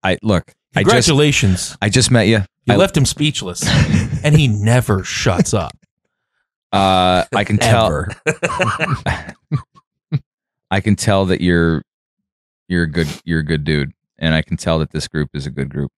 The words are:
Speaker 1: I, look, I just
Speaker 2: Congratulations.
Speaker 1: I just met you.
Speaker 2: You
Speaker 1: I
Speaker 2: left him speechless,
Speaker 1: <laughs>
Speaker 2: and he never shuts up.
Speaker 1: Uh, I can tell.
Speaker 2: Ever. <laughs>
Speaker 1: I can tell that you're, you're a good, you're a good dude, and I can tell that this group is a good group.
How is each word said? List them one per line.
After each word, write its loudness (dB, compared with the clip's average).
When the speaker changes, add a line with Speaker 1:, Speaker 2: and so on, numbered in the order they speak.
Speaker 1:
I, -2
look, 0
I 2
just 2
Speaker 2:
Congratulations. 2
Speaker 1:
I 0
just 2
met 4
you. 4
Speaker 2:
You 2
Speaker 1:
I 4
Speaker 2:
left 2
him 4
speechless, -4
Speaker 1:
<laughs> 0
Speaker 2:
and 4
he 4
never 0
shuts -2
up. -4
Speaker 1:
Uh, 2
I 2
can 0
tell. 2
Speaker 2:
Ever. -4
<laughs> -8
Speaker 1:
I 0
can 2
tell 0
that -2
you're, 2
you're 0
a -2
good, 0
you're 0
a -2
good -4
dude, -2
and 0
I 0
can -6
tell -2
that -4
this -6
group -6
is -8
a -8
good -6
group. -6